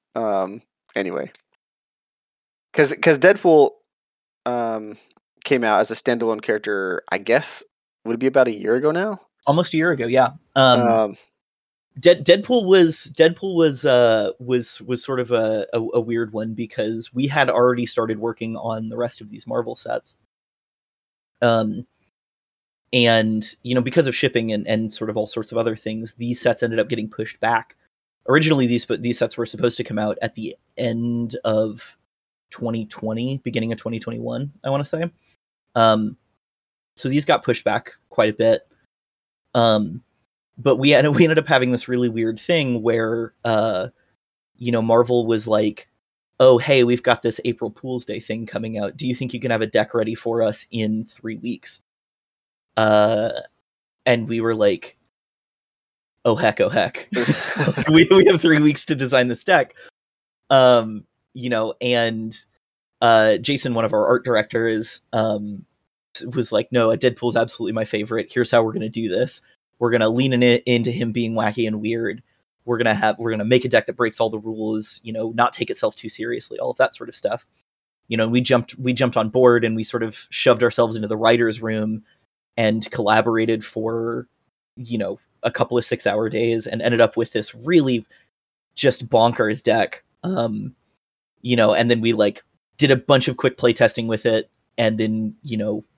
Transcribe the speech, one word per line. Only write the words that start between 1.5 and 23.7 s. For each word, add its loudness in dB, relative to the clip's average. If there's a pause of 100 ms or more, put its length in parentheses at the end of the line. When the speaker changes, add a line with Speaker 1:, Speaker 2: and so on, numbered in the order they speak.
Speaker 1:
'Cause, 2
'cause 4
Deadpool, 4 (760)
um, -6 (480)
came 0
out 4
as 2
a -4
standalone -2
character, -4
I -2
guess, -2 (420)
would -4
it -6
be 0
about 4
a -2
year -2
ago 0
now? -6 (280)
Speaker 2:
Almost 2
a -2
year 2
ago, -4
yeah. 2 (240)
Um, 6
Speaker 1:
Um, 0 (840)
Speaker 2:
Dead-, 4
Deadpool 4
was, 4
Deadpool 2
was, 2
uh, 4
was, -4
was -6
sort -4
of -6
a, 0
a, -2 (160)
a 2
weird -4
one -8
because -8
we -2
had 0
already 2
started -4
working -8
on -8
the -12
rest -6
of -20
these -18
Marvel -6
sets. -10 (1300)
Um, 0 (1080)
and, 2
you -4